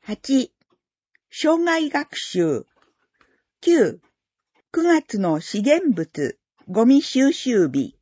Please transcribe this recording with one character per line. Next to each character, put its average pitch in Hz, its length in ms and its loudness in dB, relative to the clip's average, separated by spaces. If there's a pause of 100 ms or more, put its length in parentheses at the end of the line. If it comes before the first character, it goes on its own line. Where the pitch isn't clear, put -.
八、 254 520 -4 (760)
障 330 340 0
害 330 260 -2
学 - 260 -8
習。 156 500 -4 (920)
九、 311 400 2 (720)
九 330 120 -2
月 320 360 0
の 170 220 -2
資 202 220 -6
源 302 300 2
物、 160 460 -6 (300)
ゴ 208 180 2
ミ 277 160 6
収 269 300 0
集 214 360 0
日。 135 340 -6